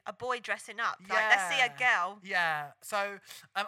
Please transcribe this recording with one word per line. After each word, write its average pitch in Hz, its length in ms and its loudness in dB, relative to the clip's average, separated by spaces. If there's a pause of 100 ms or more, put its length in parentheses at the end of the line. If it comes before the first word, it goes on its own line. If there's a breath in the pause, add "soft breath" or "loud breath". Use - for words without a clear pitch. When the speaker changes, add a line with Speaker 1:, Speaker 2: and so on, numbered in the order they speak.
Speaker 1:
a 202 80 -10
boy 247 260 -4
dressing 214 400 -6
up. 214 200 -2 (100)
Like, 214 200 2
let's - 240 4
see 269 60 4
a 254 140 4
Speaker 2:
Yeah. 240 40 -14
Speaker 1:
girl. 214 460 2
Speaker 2:
Yeah. 165 480 0 (100)
So, 202 380 -2 (360 loud breath)
um, 202 120 0